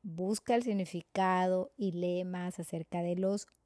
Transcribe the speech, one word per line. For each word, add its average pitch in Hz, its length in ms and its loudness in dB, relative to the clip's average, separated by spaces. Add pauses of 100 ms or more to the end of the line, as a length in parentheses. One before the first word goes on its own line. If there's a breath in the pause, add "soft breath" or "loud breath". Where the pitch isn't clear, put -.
Busca 190 520 -2
el 240 80 4
significado 185 1120 2
y 190 160 0
lee 180 320 0
más 180 340 -4
acerca 170 440 -6
de 175 140 0
los 190 300 0 (200)